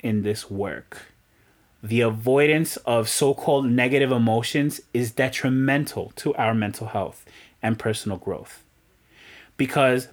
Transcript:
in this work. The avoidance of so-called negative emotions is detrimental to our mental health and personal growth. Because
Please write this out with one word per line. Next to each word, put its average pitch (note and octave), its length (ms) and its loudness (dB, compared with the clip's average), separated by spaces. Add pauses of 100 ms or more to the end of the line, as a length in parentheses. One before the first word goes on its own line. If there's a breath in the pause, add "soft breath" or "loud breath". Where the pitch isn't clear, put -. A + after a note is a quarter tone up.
in G#2+ 220 0
this G#2 280 -4
work. G2 600 -8 (680 soft breath)
The A2+ 200 0
avoidance C3+ 760 2
of A#2 300 0
so-called C#3 580 2
negative B2+ 440 2
emotions A#2+ 720 0 (120)
is A#2+ 200 -2
detrimental C3 1040 0
to - 180 -4
our A2+ 200 2
mental G#2+ 340 -2
health - 360 -8 (380 loud breath)
and A2 160 -2
personal G#2+ 400 -4
growth. - 460 -10 (920 loud breath)
Because C3 560 2